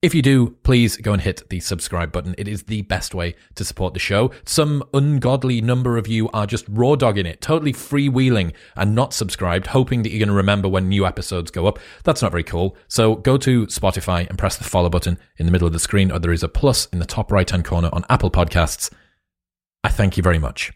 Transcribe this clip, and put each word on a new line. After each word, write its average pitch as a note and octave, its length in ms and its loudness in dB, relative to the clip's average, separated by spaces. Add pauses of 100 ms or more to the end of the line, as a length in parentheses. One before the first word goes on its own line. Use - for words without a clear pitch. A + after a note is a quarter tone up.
If F3 120 2
you D#3+ 60 4
do, C3 300 4 (120)
please A#2+ 360 4
go G#2 160 -2
and F2+ 80 0
hit - 260 -4
the F2+ 100 -6
subscribe E2+ 540 -6
button. F2+ 240 -6
It G2+ 100 -8
is G2+ 180 -8
the G#2+ 180 -6
best F#2 320 -6
way F2 200 -4 (200)
to G2+ 100 -8
support F#2 300 -6
the F#2 40 -6
show. G#2 320 0 (140)
Some D3 480 0
ungodly C3 720 2
number B2 340 0
of G#2+ 100 -2
you A2 220 0
are G#2 180 -2
just A2+ 220 -6
raw A#2+ 280 2
dogging G#2+ 280 0
it, D#2+ 160 -10
totally D#3 320 0
freewheeling C3 800 0 (240)
and G#2 180 0
not C3 200 0
subscribed, F#2 540 -2
hoping C3 340 0
that G#2+ 80 0
you're G#2+ 140 0
gonna G2+ 120 2
remember G2 320 2
when F#2+ 220 0
new G2 160 2
episodes F2 440 -6
go F2+ 160 -2
up. G#2+ 120 0 (260)
That's - 160 2
not G#2 100 0
very E2+ 140 -2
cool. F2+ 320 -2 (120)
So A2 280 4
go C3 220 2
to B2 280 2
Spotify F#2 640 -2
and F#2+ 100 -8
press - 200 -2
the - 60 -12
follow F2 260 0
button F2 280 0 (200)
in E2 80 0
the E2+ 40 4
middle F2 160 4
of E2 60 0
the E2 80 -4
screen, F#2+ 320 2
or E2 60 -4
there E2+ 120 0
is E2+ 140 0
a E2 40 -4
plus - 440 0
in F2+ 60 -4
the E2+ 80 -4
top - 260 -4
right-hand F#2 320 2
corner E2+ 260 0
on E2+ 200 -4
Apple - 200 2
Podcasts. - 640 0 (920)
I F#2+ 60 0
thank G2 300 2
you F#2 40 0
very E2+ 160 4
much. - 380 -6